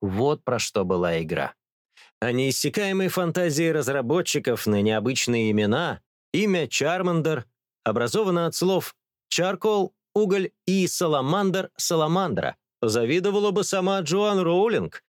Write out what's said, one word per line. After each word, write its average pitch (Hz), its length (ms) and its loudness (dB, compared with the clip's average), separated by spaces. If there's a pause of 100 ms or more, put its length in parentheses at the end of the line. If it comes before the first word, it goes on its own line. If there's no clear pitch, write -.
Вот 110 440 0
про 123 140 0
что 104 260 -2
была 90 360 0
игра. 78 340 -4 (640)
О 120 120 -2
неиссякаемой 180 760 0
фантазии 165 600 0
разработчиков 139 1000 0
на 104 160 2
необычные 110 720 0
имена, 107 480 0 (320)
имя 180 340 0
Чармандер 160 800 0 (380)
образовано 170 640 0
от 156 100 -4
слов 185 400 -2 (320)
«чаркол», 196 640 0 (200)
«уголь» 196 360 2 (160)
и 185 220 2
«саламандр», 175 880 0
«саламандра». 160 800 0 (240)
Позавидовала 175 720 0
бы 202 100 0
сама 196 380 0
Джоан 196 400 0
Роулинг. 180 720 0